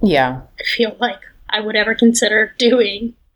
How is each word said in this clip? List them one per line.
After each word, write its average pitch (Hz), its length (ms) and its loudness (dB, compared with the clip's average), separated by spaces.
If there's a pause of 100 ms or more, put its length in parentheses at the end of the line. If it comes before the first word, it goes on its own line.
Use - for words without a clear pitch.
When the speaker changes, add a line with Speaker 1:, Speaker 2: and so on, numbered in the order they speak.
Speaker 1:
Yeah. 131 380 2 (180)
Speaker 2:
I - 60 -12
feel 220 380 -4
like - 180 -2 (300)
I 214 100 -4
would 214 160 -6
ever 214 200 0
consider 220 600 2
doing 233 560 0 (220)